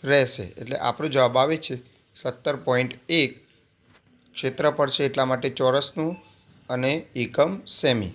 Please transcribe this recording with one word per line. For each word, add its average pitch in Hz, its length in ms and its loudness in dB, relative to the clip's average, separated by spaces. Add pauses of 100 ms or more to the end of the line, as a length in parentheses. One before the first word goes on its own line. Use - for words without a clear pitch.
(120)
રહેશે, 123 340 2 (160)
એટલે 123 160 -6 (100)
આપણો 147 280 -2
જવાબ 127 260 4
આવે 156 240 2
છે 135 100 -6 (460)
સત્તર 139 360 -4 (100)
પોઇન્ટ 123 280 0 (220)
એક. 139 180 2 (1000)
ક્ષેત્રફળ 143 600 0
છે 143 140 0
એટલા 131 220 0
માટે 127 180 -2 (100)
ચોરસનું 139 500 0 (600)
અને 127 220 -2 (320)
એકમ 151 300 2 (220)
સેમી 113 400 2